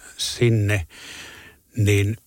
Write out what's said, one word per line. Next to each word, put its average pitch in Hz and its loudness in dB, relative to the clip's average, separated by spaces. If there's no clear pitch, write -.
sinne, 104 0
niin, 101 2